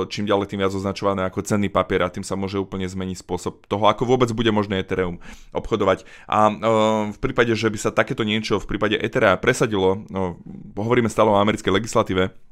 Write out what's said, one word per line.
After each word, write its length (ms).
čím 160
ďalej 240
tým 160
viac 80
označované 560
ako 160
cenný 240
papier 400
a 0
tým 160
sa 160
môže 160
úplne 320
zmeniť 320
spôsob 480
toho, 240
ako 160
vôbec 240
bude 240
možné 240
Ethereum 400
obchodovať. 560
A, 160
e, 60
v 80
prípade, 400
že 80
by 80
sa 160
takéto 320
niečo 400
v 80
prípade 240
Ethera 400
presadilo, 720
no, 320
hovoríme 320
stále 160
o 160
americkej 320
legislatíve, 560